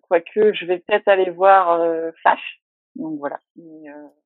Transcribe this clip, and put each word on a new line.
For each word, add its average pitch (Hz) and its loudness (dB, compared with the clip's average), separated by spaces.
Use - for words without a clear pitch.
quoique, 202 0
je 170 -10
vais 180 -4
peut-être 208 -2
aller 190 2
voir, 175 4
euh, 165 -2
Flash. - -2
Donc 160 -10
voilà. 143 -10
Mais, 156 -20
euh, 147 -20